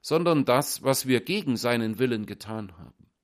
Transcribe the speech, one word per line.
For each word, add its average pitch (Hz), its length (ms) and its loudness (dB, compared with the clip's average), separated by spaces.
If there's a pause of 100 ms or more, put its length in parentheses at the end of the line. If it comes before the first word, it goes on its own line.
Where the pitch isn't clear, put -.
sondern 165 440 2
das, 131 400 0
was 135 240 0
wir 123 120 4
gegen 160 360 -2
seinen 113 420 0
Willen 117 280 0
getan 101 520 -12
haben. - 320 -20 (140)